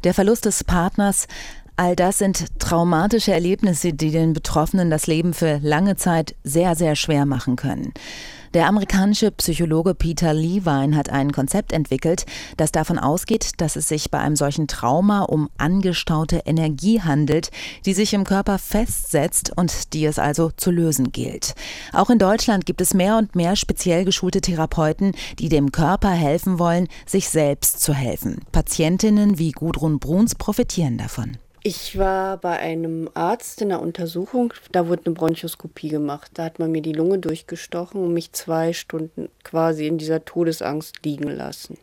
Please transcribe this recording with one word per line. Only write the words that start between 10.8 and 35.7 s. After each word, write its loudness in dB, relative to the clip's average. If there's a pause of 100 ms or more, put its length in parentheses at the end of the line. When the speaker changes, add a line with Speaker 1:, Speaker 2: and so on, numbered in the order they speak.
Speaker 1:
hat 0
ein 0
Konzept -2
entwickelt, 0 (320)
das 0
davon 0
ausgeht, -2
dass 0
es -4
sich -2
bei -2
einem 0
solchen 0
Trauma 2
um 0
angestaute 0
Energie 2
handelt, 2 (340)
die 2
sich 2
im 2
Körper 2
festsetzt -2
und -2
die 0
es 0
also 0
zu 0
lösen 2
gilt. -8 (380)
Auch 2
in 6
Deutschland 2
gibt -4
es 0
mehr 4
und 0
mehr 2
speziell 0
geschulte 0
Therapeuten, 0 (260)
die -2
dem 4
Körper 2
helfen 2
wollen, 2 (160)
sich -2
selbst 0
zu 2
helfen. -4 (120)
Patientinnen 4
wie 0
Gudrun -2
Bruns 2
profitieren -2
davon. -8 (260)
Speaker 2:
Ich -6
war 0
bei -4
einem -6
Arzt -4
in -2
der -2
Untersuchung, -4 (160)
da 0
wurde -2
eine -2
Bronchoskopie -6